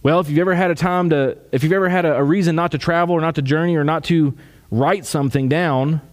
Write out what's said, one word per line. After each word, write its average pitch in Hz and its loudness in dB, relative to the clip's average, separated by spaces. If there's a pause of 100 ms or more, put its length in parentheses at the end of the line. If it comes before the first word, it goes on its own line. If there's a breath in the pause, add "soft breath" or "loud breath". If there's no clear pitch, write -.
Well, 156 2
if 165 -2
you've 147 0
ever 180 0
had 175 0
a - 0
time 180 0
to, 139 0 (140)
if 123 0
you've 156 2
ever 190 2
had 180 0
a, 147 0
a 139 0
reason 165 2
not 170 -2
to 151 -4
travel 170 0
or 165 0
not 160 -2
to 151 -2
journey 160 0
or 147 0
not 156 -2
to 156 0 (360 loud breath)
write 143 0
something 139 -2
down 151 0 (120)